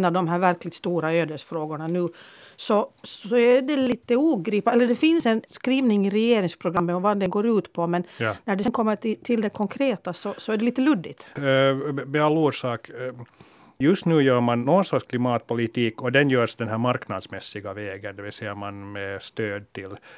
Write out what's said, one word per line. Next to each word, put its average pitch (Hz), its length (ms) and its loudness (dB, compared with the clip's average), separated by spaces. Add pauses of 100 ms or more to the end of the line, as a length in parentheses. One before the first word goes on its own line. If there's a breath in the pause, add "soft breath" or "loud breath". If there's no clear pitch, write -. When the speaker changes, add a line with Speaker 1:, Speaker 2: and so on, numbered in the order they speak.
Speaker 1:
en 190 40 2
av 170 80 2
de 180 140 0
här 175 120 0
verkligt 180 340 0
stora 165 400 -2
ödesfrågorna 156 760 -4
nu, 175 200 0 (480 loud breath)
så, - 340 0 (140)
så - 320 -6
är 247 260 6
det 277 160 0
lite 247 380 0
ogripbart. 226 580 2
Eller 240 140 4
det 233 80 2
finns 320 300 2
en 226 220 2
skrivning 247 600 2
i - 20 0
regeringsprogrammet 190 840 0
om 180 60 -4
vad 202 180 2
den 185 100 0
går 208 300 2
ut - 140 -4
på, 170 140 -2
men 175 160 0 (140 loud breath)
Speaker 2:
Ja. 110 180 -2 (100)
Speaker 1:
när 202 100 -2
det 196 80 -2
sen 233 80 0
kommer 220 240 0
till, 214 280 -4
till 233 180 0
det 208 80 -2
konkreta 208 640 -4
så, 196 240 -8
så - 140 -8
är 220 60 0
det 220 80 0
lite 247 160 0
luddigt. 247 440 -2 (100)
Speaker 2:
Eh, 143 80 -8
med, 135 640 2
med 147 140 0
all 151 160 4
orsak, 131 520 0
eh, 127 240 -10 (640 soft breath)
just 165 280 2
nu 165 160 4
gör 127 200 6
man 120 240 2
någon 180 200 4
sorts 127 220 -2
klimatpolitik 120 960 -2
och 123 100 -4
den 139 180 4
görs 123 260 2
den 113 120 -6
här 110 100 -4
marknadsmässiga 101 960 -6
vägen, 98 420 -12
det 101 60 -14
vill 101 120 -12
säga 101 220 -10
man 101 360 -12
med 98 300 -10
stöd 104 520 -8
till, 95 220 -12 (220 loud breath)